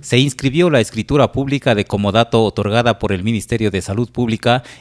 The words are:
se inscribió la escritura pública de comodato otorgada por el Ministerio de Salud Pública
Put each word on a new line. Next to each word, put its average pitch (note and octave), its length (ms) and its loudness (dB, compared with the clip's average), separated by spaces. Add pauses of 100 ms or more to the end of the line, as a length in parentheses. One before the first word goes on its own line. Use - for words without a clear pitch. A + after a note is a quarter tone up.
se - 160 0
inscribió C#3 500 0
la C#3 140 4
escritura B2 500 0
pública C3+ 420 -2
de G2+ 120 -2
comodato G#2 580 2
otorgada G#2+ 540 0
por G2+ 120 -4
el F#2 140 -2
Ministerio A2 460 -2
de F#2 100 -2
Salud G#2 300 -4
Pública B2 520 0 (180)